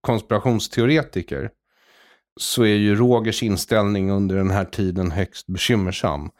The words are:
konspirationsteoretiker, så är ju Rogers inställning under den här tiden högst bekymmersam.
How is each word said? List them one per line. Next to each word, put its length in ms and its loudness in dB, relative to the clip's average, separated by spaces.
konspirationsteoretiker, 1500 -2
så 220 0
är 120 6
ju 200 4
Rogers 480 2
inställning 680 0
under 260 0
den 140 0
här 140 0
tiden 460 -4
högst 360 -6
bekymmersam. 920 -2